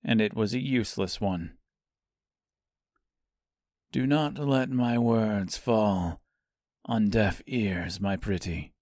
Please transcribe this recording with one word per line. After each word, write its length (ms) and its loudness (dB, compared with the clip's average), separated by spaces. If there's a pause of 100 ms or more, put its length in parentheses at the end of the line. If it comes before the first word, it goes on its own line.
and 180 2
it 120 0
was 200 -2
a 60 -2
useless 600 -2
one. 380 -4 (2250)
"Do 160 0
not 300 0
let 320 0
my 280 0
words 600 2
fall 640 2 (640)
on 240 2
deaf 380 2
ears, 520 -2
my 160 0
pretty. 680 -4